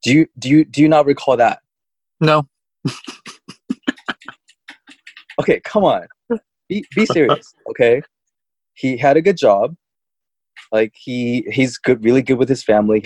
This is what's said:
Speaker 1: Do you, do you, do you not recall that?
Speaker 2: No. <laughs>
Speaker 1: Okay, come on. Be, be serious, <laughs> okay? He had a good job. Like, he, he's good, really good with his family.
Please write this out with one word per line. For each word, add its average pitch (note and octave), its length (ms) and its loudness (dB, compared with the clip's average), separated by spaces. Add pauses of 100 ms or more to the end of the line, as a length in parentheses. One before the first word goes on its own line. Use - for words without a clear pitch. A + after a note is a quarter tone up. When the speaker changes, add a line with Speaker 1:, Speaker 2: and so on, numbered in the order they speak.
Speaker 1:
Do A#2+ 100 0
you, D#3 140 4 (100)
do B2+ 120 -10
you, D3+ 160 4
do - 160 -12
you D3+ 60 6
not D3+ 200 4
recall C#3 300 0
that? A#2 220 0 (640)
Speaker 2:
No. D#3 260 2 (380)
<laughs> - 80 -6 (2500)
Speaker 1:
Okay, - 220 -2
come G#3 200 -2
on. G#2+ 220 0 (640)
Be, F#3+ 160 -8 (100)
be G#3+ 120 2
serious, - 540 -2
<laughs> - 100 -18
okay? A#2+ 300 2 (760)
He C3 220 -4
had C#3 200 2
a E3 40 2
good F#3 160 0
job. A#2+ 380 2 (960)
Like, A2 240 0
he, A#2+ 460 -6 (100)
he's B2+ 260 -4
good, A#2+ 260 -2
really B2 180 2
good B2+ 160 -2
with B2+ 120 -2
his C3 140 -2
family. G#2+ 420 2